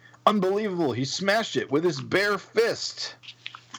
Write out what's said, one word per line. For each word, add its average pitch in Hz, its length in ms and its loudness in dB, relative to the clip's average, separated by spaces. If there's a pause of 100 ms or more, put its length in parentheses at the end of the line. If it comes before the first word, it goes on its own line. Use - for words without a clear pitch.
(280)
Unbelievable, 190 680 2
he 127 120 -2
smashed 196 520 0
it 107 140 -2
with 151 120 2
his 165 160 0
bare 190 380 0
fist." - 800 -2 (640)